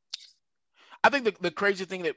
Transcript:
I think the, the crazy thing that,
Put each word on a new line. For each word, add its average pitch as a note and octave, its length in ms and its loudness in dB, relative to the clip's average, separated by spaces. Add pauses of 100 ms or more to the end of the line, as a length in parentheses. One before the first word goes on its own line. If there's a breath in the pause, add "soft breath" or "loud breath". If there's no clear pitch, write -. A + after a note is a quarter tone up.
(1040 loud breath)
I A3 60 8
think C4 160 0
the, G3 140 0
the F3 120 0
crazy G3 340 0
thing F#3 180 -8
that, D3+ 140 -2